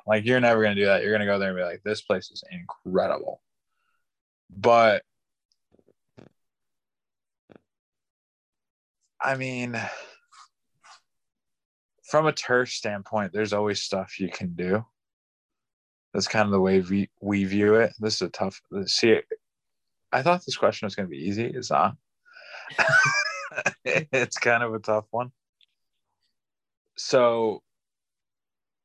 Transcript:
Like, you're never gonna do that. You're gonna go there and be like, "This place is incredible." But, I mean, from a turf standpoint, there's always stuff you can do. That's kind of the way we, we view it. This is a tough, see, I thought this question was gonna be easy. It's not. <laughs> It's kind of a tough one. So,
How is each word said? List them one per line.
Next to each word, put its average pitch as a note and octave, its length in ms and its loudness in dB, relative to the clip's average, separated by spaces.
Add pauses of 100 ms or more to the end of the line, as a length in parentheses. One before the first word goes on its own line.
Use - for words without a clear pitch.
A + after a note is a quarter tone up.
Like, G#2+ 180 2
you're B2+ 160 4
never A#2 220 4
gonna G#2 120 2
do G2+ 120 2
that. G2 160 4
You're G#2 100 0
gonna G#2 140 0
go G2+ 120 2
there F#2+ 120 0
and F#2 80 -6
be F2+ 60 -2
like, F2 200 -8
"This G#2+ 180 -4
place - 280 -2
is - 200 -16
incredible." - 920 -4 (1080)
But, A2 540 4 (4000)
I C3+ 160 0
mean, B2 420 -6 (2250)
from D#3 180 2
a D3 60 2
turf B2 380 0
standpoint, G2+ 640 -6
there's G#2 200 -2
always G#2 300 -2
stuff - 380 -6
you F#2 100 -4
can F2 240 -8
do. F#2 300 -2 (1300)
That's - 140 -2
kind G#2+ 180 2
of G2+ 60 0
the F#2+ 80 4
way F#2+ 200 4
we, F#2+ 300 -2 (100)
we G2+ 240 0
view G#2 320 2
it. A2+ 220 2
This G#2+ 180 -4
is - 60 -4
a F2 80 -4
tough, - 300 -6 (260)
see, - 340 4 (920)
I B2+ 100 0
thought F3 240 2
this C3 100 -6
question A2 300 -2
was G2 80 -8
gonna G2 140 -6
be C#2+ 100 -12 (100)
easy. A2 180 -2
It's - 240 -8
not. D#2 260 2 (720)
<laughs> - 140 0 (1000)
It's C3 540 -2
kind A#2+ 240 2
of A2+ 120 -4
a A2 40 -6
tough G#2+ 320 -2
one. B2 220 -6 (1600)
So, A#2 640 2 (1200)